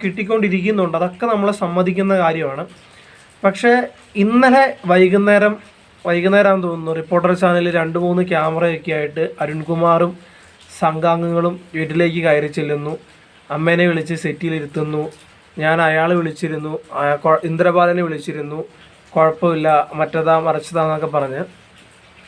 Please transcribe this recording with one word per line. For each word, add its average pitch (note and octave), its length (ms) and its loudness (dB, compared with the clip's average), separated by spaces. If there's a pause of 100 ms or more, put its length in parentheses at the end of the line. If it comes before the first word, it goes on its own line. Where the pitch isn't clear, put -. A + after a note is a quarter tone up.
കിട്ടിക്കൊണ്ടിരിക്കുന്നുണ്ട്. F#3+ 960 -2
അതൊക്കെ F3+ 340 -4
നമ്മളെ G3+ 200 0 (100)
സമ്മതിക്കുന്ന F#3 500 0 (100)
കാര്യമാണ്. D#3+ 400 -2 (800)
പക്ഷേ G3+ 300 2 (500)
ഇന്നലെ B3 400 6 (280)
വൈകുന്നേരം, G3+ 640 4 (540)
വൈകുന്നേരമാണെന്ന് F#3+ 600 2
തോന്നുന്നു, E3 340 -4
റിപ്പോർട്ടർ F3 300 2 (120)
ചാനൽ F3 220 2 (140)
രണ്ട് D#3+ 260 -2
മൂന്ന് F3+ 180 0 (100)
ക്യാമറയൊക്കെ D#3+ 640 -2
ആയിട്ട് D3+ 240 -4 (200)
അരുൺകുമാറും E3 680 0 (720)
സംഘാംഗങ്ങളും E3+ 720 0 (220)
വീട്ടിലേക്ക് E3 500 -2
കയറി D3 300 2
ചെല്ലുന്നു. D3 360 -4 (640)
അമ്മേനെ E3+ 360 2
വിളിച്ച് D#3+ 320 -4
സെറ്റിലിരുത്തുന്നു. D3+ 800 -4 (640)
ഞാൻ D#3+ 140 2 (100)
അയാളെ D#3+ 320 2
വിളിച്ചിരുന്നു, D#3 540 -6 (260)
ആ, C#3+ 40 -2 (200)
കൊ-, D#3+ 260 4
ഇന്ദ്രബാലനെ F3 580 2
വിളിച്ചിരുന്നു, D3+ 520 -8 (540)
കുഴപ്പമില്ല, D#3+ 540 2 (320)
മറ്റേതാ D#3+ 340 0 (140)
മറിച്ചതാന്നൊക്കെ D#3+ 680 -2
പറഞ്ഞ് C3+ 240 -2 (880)